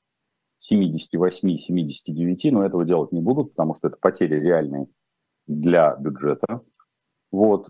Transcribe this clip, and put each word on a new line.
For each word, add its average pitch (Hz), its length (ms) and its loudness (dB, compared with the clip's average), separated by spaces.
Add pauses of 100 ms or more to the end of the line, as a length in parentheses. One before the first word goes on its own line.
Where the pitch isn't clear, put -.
(580)
семидесяти 90 580 0
восьми, 90 420 0
семидесяти 82 540 -4
девяти, 87 400 0
но 101 140 4
этого 95 180 0
делать 82 300 0
не 85 80 -2
будут, 131 300 0
потому 80 220 -2
что - 140 -4
это 82 140 -6
потери 87 340 0
реальные 76 520 0 (600)
для 78 480 4
бюджета. 71 680 -4 (720)
Вот, 101 380 2